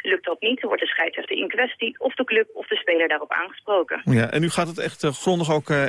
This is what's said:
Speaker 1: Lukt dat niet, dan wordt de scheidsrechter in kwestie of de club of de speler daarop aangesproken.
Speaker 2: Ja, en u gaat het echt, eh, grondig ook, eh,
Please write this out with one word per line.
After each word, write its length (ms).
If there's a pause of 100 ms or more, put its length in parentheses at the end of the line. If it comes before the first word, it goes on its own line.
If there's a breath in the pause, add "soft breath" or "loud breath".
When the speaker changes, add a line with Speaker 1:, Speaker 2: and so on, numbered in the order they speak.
Speaker 1:
Lukt 240
dat 160
niet, 180
dan 80
wordt 160
de 60
scheidsrechter 480
in 100
kwestie 500
of 160
de 100
club 300
of 140
de 80
speler 320
daarop 240
aangesproken. 720
Speaker 2:
Ja, 280
en 120
u 60
gaat 180
het 120
echt, 240
eh, 80
grondig 400
ook, 180
eh, 180